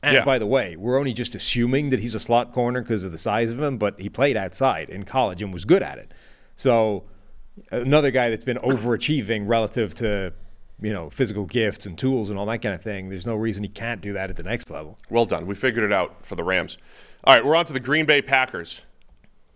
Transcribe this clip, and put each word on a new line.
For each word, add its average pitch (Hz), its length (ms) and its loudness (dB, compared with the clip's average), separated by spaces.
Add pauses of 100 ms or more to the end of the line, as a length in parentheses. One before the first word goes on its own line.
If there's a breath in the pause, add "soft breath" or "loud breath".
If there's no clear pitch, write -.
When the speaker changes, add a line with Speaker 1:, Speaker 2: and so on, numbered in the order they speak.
Speaker 1:
And 143 140 2
Speaker 2:
Yeah. 120 80 4
Speaker 1:
by 135 140 2
the 107 80 -2
way, 104 300 0
we're 120 220 0
only 139 160 -2
just 110 200 -6
assuming 127 560 0
that 120 100 2
he's 113 140 -4
a 104 60 -4
slot 117 320 2
corner 123 300 0
'cause 101 220 -2
of 90 80 -8
the 82 60 -10
size 113 340 0
of 123 80 -6
him, 139 180 -2
but 101 220 0
he 98 100 -6
played 131 260 2
outside 95 540 0
in 95 140 -10
college 98 380 0
and 95 100 -6
was 87 120 -8
good 170 180 6
at 69 160 -8
it. - 140 -16 (440 soft breath)
So 110 480 4 (680 soft breath)
another 135 400 4
guy 120 200 2
that's 113 140 -2
been 123 140 -2
overachieving 113 880 0
relative 110 460 0
to, 101 380 -2 (500)
you 107 100 -2
know, 82 160 -6
physical 104 380 -2
gifts 107 400 0
and 87 100 -12
tools 127 340 0
and 98 80 -6
all 101 80 -4
that 113 140 -4
kind 101 140 -2
of 87 80 -12
thing. 95 260 -8
There's 92 180 -8
no 113 100 -2
reason 104 260 -2
he 98 60 -4
can't 113 320 -8
do 101 120 -8
that 95 160 -4
at - 80 -4
the - 60 -4
next 110 280 -4
level. 78 280 -12 (100)
Speaker 2:
Well 117 160 4
done. 85 220 -2
We 98 80 -4
figured 113 300 0
it 104 80 2
out - 340 0
for 101 80 -10
the 85 100 -4
Rams. 87 320 0 (460 soft breath)
All 135 120 10
right, 117 100 8
we're 147 120 4
on 170 100 4
to 151 60 -12
the 131 80 -2
Green 147 260 0
Bay 143 140 6
Packers. 131 600 0 (720)